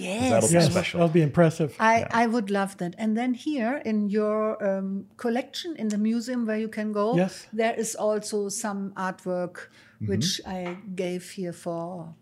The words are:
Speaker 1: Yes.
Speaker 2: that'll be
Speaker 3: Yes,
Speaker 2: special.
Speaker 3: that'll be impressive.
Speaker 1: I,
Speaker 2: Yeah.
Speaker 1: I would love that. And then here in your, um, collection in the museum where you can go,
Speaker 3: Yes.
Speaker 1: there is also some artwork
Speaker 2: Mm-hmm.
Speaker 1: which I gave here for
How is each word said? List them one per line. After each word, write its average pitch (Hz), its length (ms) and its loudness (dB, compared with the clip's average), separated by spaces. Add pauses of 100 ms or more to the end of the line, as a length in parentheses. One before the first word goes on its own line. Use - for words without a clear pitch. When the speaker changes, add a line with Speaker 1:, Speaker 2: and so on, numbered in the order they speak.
Speaker 1:
Yes. 208 300 0
Speaker 2:
that'll 113 160 6
be 165 60 4
Speaker 3:
Yes, 170 180 8
Speaker 2:
special. 175 260 0
Speaker 3:
that'll 170 140 4
be 170 100 6
impressive. 156 560 4
Speaker 1:
I, 226 220 6
Speaker 2:
Yeah. - 100 -4
Speaker 1:
I 233 160 4
would 220 240 0
love 196 280 -2
that. 175 200 -6
And 220 180 0
then 247 180 0
here 262 500 -2
in 208 260 0
your, 214 300 2 (280)
um, 196 380 -2 (100)
collection 254 600 -4
in 220 120 -2
the 214 100 0
museum 233 460 0
where 220 140 0
you 220 100 -2
can 214 220 -4
go, 208 260 0
Speaker 3:
Yes. 190 360 0
Speaker 1:
there 226 220 2
is 220 200 -4
also 208 540 -2
some 196 480 -6
artwork 180 640 -4
Speaker 2:
Mm-hmm. - 500 -12
Speaker 1:
which 113 360 0
I 180 340 -8 (180)
gave 180 340 -4
here 175 220 -6
for 170 680 -8